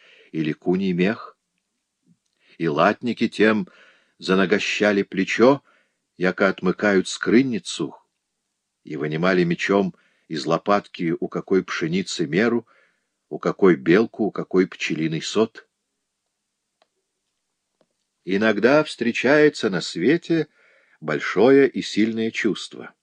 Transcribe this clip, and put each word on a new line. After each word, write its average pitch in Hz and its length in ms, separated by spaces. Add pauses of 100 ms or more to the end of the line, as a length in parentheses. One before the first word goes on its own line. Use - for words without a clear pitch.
(320)
или 76 220
куний 92 400
мех. 92 440 (1200)
И 82 120
латники 104 580
тем 104 400 (500)
занагощали 98 880
плечо, 113 580 (540)
яко 92 320
отмыкают 92 600
скрынницу, 107 880 (920)
и 78 100
вынимали 80 480
мечом 95 500 (360)
из 76 160
лопатки 85 760
у 92 80
какой - 380
пшеницы - 640
меру, 139 380 (640)
у 76 120
какой 87 360
белку, 101 500
у 90 60
какой 92 360
пчелиный 80 540
сот. - 460 (2500)
Иногда 110 580
встречается 127 880
на 87 120
свете 156 640 (540)
большое 104 640
и 98 140
сильное 113 500
чувство. - 720